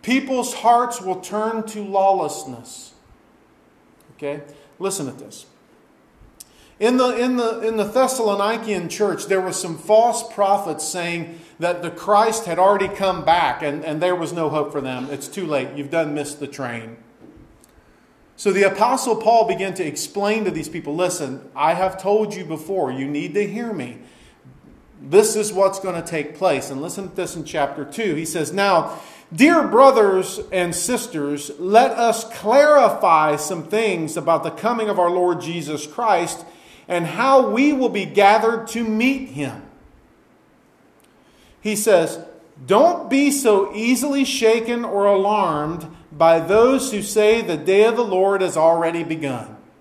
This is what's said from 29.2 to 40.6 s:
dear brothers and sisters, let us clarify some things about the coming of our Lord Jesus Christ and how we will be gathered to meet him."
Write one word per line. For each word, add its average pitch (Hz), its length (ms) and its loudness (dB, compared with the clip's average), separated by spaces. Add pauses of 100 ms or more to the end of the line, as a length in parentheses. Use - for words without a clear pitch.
dear 294 340 4
brothers 214 720 6 (120)
and 180 240 -2
sisters, 147 840 -4
let 208 320 4
us 233 340 0 (140)
clarify 208 1000 4
some 156 280 -6
things 190 520 -2
about 160 280 0
the 160 80 -4
coming 220 380 -2
of 180 100 -2
our 175 100 4
Lord 180 320 0
Jesus 151 460 -8
Christ 190 580 -2 (440)
and 170 160 -2
how 240 440 4
we 269 240 4
will 254 160 0
be 190 160 -2
gathered 220 640 4
to 233 160 -4
meet 247 460 0
him." 123 340 -8 (2000)